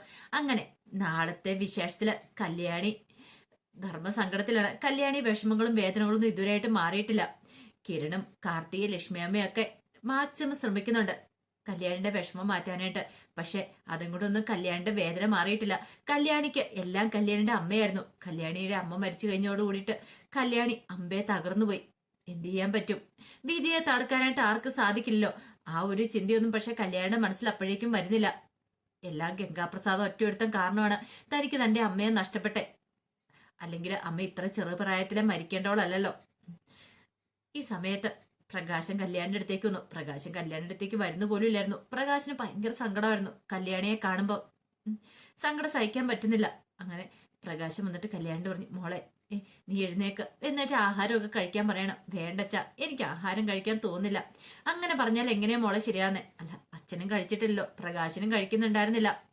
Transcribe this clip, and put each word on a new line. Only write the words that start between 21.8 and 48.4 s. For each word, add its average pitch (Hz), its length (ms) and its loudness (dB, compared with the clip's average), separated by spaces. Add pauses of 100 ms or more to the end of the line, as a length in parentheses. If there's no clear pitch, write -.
എന്ത് 170 200 -8
ചെയ്യാൻ 190 240 0
പറ്റും? 208 280 0 (440)
വിധിയെ 330 340 2
തടുക്കാനായിട്ട് 262 640 2
ആർക്കും 226 320 2
സാധിക്കില്ലല്ലോ. 214 600 2 (360)
ആ 165 120 -2
ഒരു 196 220 0
ചിന്തയൊന്നും 220 500 2
പക്ഷെ 220 280 -2
കല്യാണിയുടെ 185 360 0
മനസ്സിൽ 220 320 2
അപ്പോഴേക്കും 208 440 0
വരുന്നില്ല. 208 500 2 (600)
എല്ലാം 170 340 -4
ഗംഗാപ്രസാദ് 185 640 -2
ഒറ്റയൊരുത്തൻ 208 480 0
കാരണമാണ് 202 460 2 (380)
തനിക്ക് 285 300 2
തന്റെ 220 160 4
അമ്മയെ 208 280 2
നഷ്ടപ്പെട്ടെ. 208 640 0 (840)
അല്ലെങ്കിൽ 170 340 -6
അമ്മ 170 260 -4
ഇത്ര 185 260 -4
ചെറുപ്രായത്തിലെ 190 760 0
മരിക്കേണ്ടവളല്ലല്ലോ. 190 920 2 (1400)
ഈ 294 40 -10
സമയത്ത് 196 560 -4 (360)
പ്രകാശൻ 175 460 -4
കല്യാണിന്റെ 185 400 -2
അടുത്തേക്ക് 190 280 -2
വന്നു. 196 140 0 (120)
പ്രകാശൻ 151 420 -8
കല്യാണിന്റെ 165 380 -6
അടുത്തേക്ക് 202 240 -4
വരുന്ന 185 280 0
പോലും 208 220 2
ഇല്ലായിരുന്നു. 202 300 2 (160)
പ്രകാശിന് 285 480 0
ഭയങ്കര 208 320 -4
സങ്കടമായിരുന്നു 208 580 0 (220)
കല്യാണിയെ 185 520 0
കാണുമ്പോ. 202 500 0 (320)
ഉം. 214 120 -4 (380)
സങ്കടം 302 340 -2
സഹിക്കാൻ 247 380 0
പറ്റുന്നില്ല. 220 560 2 (160)
അങ്ങനെ 180 300 -10 (340)
പ്രകാശൻ 165 420 -4
വന്നിട്ട് 175 200 -4
കല്യാണിനോട് 170 420 -4